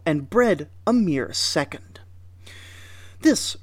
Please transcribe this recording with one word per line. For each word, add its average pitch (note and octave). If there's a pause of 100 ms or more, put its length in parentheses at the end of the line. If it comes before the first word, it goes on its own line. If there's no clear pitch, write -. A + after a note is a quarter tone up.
and D3
bread G3+ (180)
a A3
mere D#3
second." - (1200)
This -